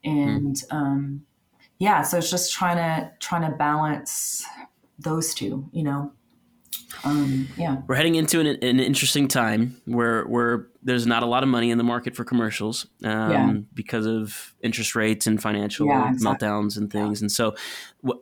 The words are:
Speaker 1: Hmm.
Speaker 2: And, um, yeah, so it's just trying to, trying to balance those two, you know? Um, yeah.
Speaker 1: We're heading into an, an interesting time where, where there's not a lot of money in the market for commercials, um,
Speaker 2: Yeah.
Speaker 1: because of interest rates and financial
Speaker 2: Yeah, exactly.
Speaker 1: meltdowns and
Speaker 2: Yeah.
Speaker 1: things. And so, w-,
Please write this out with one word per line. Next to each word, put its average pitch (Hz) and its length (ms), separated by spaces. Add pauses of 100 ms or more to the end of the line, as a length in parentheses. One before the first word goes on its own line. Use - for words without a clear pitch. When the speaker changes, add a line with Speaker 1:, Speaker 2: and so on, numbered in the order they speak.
Speaker 1:
Hmm. 147 80
Speaker 2:
And, 143 600
um, 139 560 (520)
yeah, 190 240
so 175 140
it's 165 140
just 180 240
trying 175 240
to, 160 420
trying 170 280
to 147 80
balance 151 880 (540)
those 160 360
two, 143 380
you 165 120
know? 143 280 (920)
Um, 139 420 (100)
yeah. 139 300
Speaker 1:
We're 131 80
heading 160 220
into 160 240
an, 156 60
an 131 340
interesting 135 480
time 117 560
where, 117 400
where 120 440 (140)
there's 123 240
not 117 160
a 120 40
lot 120 160
of 135 60
money 120 220
in 117 80
the 117 60
market 120 320
for 120 80
commercials, 113 600 (180)
um, 110 260
Speaker 2:
Yeah. 107 220 (220)
Speaker 1:
because 110 320
of 110 560
interest 113 340
rates 107 300
and 107 140
financial 104 460
Speaker 2:
Yeah, 131 240
exactly. 107 380
Speaker 1:
meltdowns 104 280
and 104 160
Speaker 2:
Yeah. 104 120
Speaker 1:
things. 104 160
And 104 100
so, 110 240 (480)
w-, 127 200